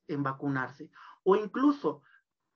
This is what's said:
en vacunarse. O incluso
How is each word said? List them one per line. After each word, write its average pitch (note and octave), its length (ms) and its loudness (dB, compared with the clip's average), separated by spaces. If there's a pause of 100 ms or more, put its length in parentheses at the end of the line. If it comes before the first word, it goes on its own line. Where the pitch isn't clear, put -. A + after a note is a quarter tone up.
en C#3+ 160 -4
vacunarse. C3+ 680 -4 (340)
O F#3+ 100 6
incluso G#3+ 680 0 (540)